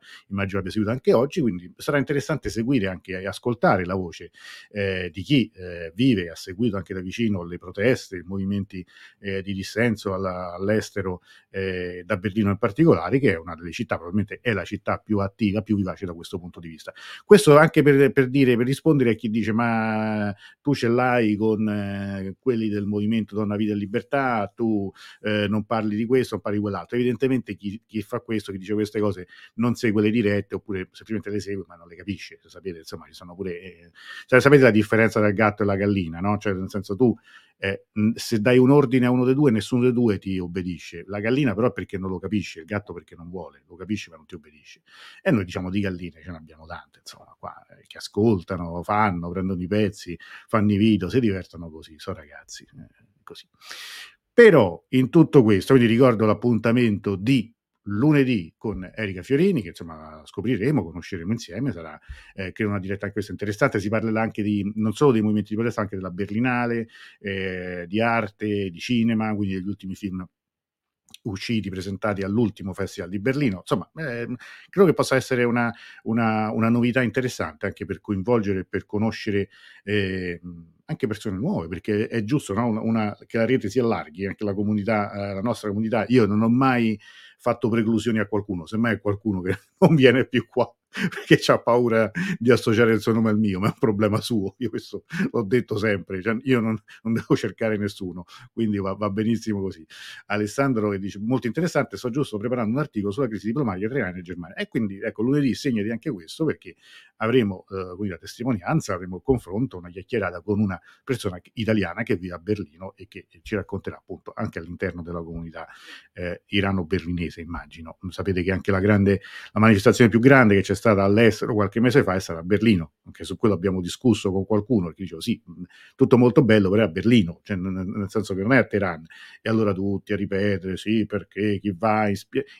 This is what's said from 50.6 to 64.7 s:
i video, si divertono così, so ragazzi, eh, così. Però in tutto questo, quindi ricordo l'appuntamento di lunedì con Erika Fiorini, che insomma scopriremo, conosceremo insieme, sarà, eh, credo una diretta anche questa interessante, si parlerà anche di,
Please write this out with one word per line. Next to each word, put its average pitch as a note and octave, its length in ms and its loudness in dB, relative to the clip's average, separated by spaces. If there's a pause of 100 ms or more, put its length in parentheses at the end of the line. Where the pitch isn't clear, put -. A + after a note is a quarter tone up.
i G2 40 4
video, G2+ 320 4
si B2+ 120 2
divertono F2+ 480 -4
così, D#2+ 300 -20
so F#2+ 140 -10
ragazzi, D2 500 -18
eh, - 420 -20 (180)
così. - 240 -20 (840)
Però C#3 560 8
in C3 200 2
tutto D#3 320 8
questo, G#2+ 320 6
quindi A#2+ 180 6
ricordo A#2 340 6
l'appuntamento A2 920 2
di A2 380 0 (300)
lunedì B2 720 2
con F#2 360 -8
Erika F#2+ 300 -6
Fiorini, D3+ 380 2
che F2 80 -10
insomma D#2 540 -16
scopriremo, A2 600 -2
conosceremo E2+ 480 -8
insieme, A2+ 400 -6
sarà, D#2+ 280 -12 (340)
eh, F#2 180 -10
credo G#2 200 -4
una G2+ 80 -2
diretta F#2+ 260 -6
anche G2 80 -8
questa G2+ 180 -6
interessante, G#2 480 -2
si G2 100 -4
parlerà A2 320 0
anche G#2+ 220 -4
di, G2+ 320 -2